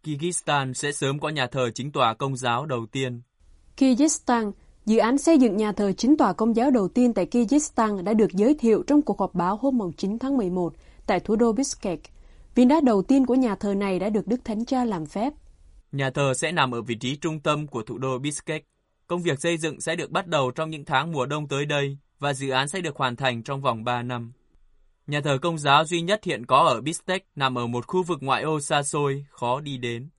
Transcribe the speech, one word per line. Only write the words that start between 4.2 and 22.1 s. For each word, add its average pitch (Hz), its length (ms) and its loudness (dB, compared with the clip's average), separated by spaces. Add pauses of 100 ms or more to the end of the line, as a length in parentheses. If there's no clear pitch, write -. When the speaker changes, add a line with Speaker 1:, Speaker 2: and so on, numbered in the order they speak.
Speaker 2:
dự 220 120 4
án 233 200 4
xây 330 200 6
dựng 233 180 6
nhà 214 160 0
thờ 202 200 0
chính 262 240 4
tòa 247 160 4
công 220 240 0
giáo 240 140 4
đầu 214 180 4
tiên 247 260 2
tại 180 120 0
Kyrgyzstan 226 760 2
đã 202 100 0
được 214 180 4
giới 208 220 4
thiệu 226 320 4
trong 294 160 6
cuộc 202 180 -2
họp 190 140 -2
báo 180 220 0
hôm 262 220 0
mùng 185 140 -2
chín 202 260 -4
tháng 269 180 -2
mười 196 140 0
một 180 240 -2 (320)
tại 185 140 0
thủ 214 160 0
đô 226 160 4
Bishkek. 202 480 -4 (540)
Viên 247 140 6
đá 302 120 6
đầu 233 220 4
tiên 262 240 4
của 240 80 2
nhà 254 200 2
thờ 202 200 -2
này 196 240 0
đã 185 100 -2
được 214 180 -2
Đức 247 180 -4
Thánh 220 200 -4
Cha 254 200 0
làm 180 220 -4
phép. 233 260 -4 (600)
Speaker 1:
Nhà 139 180 -2
thờ 135 240 0
sẽ 156 180 -2
nằm 135 220 0
ở 117 80 -4
vị 117 120 -4
trí 123 220 -4
trung 156 240 -6
tâm 151 260 -2
của 123 160 -8
thủ 107 160 -10
đô 131 200 -4
Bishkek. 147 460 -8 (420)
Công 175 160 -4
việc 151 180 -2
xây 170 160 0
dựng 160 240 -6
sẽ 165 160 -4
được 170 140 -8
bắt 185 160 -4
đầu 143 240 0
trong 160 200 -6
những 151 140 -12
tháng 147 280 -2
mùa 147 140 -2
đông 147 220 -4
tới 143 180 -2
đây 143 320 -2 (200)